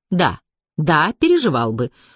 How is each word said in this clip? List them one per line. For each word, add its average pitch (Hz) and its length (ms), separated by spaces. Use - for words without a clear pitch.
Да. 175 300
Да, 156 420
переживал 196 540
бы. 117 180